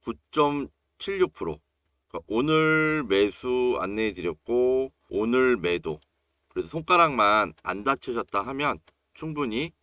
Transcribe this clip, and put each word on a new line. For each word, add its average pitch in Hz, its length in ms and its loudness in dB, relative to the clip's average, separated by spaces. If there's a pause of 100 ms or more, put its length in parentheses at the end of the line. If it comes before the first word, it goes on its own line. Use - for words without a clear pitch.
구점칠육 147 1300 -2
프로. 82 260 -8 (500)
그러니까 - 200 -10
오늘 156 760 2
매수 120 760 2
안내해드렸고 110 1120 -2 (160)
오늘 123 480 2
매도. 82 420 -4 (500)
그래서 90 200 -6
손가락만 127 960 2
안 95 220 -6
다치셨다 117 580 -2
하면 135 360 -4 (360)
충분히 147 580 -4 (100)